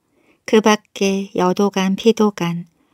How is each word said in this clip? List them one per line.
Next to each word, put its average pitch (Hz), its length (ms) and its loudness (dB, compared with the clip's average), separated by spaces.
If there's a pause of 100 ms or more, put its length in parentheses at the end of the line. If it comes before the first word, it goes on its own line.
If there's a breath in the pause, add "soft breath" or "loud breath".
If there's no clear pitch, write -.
(440)
그 220 160 4
밖에 196 760 -2
여도간, 190 580 0
피도간, 190 720 0 (280)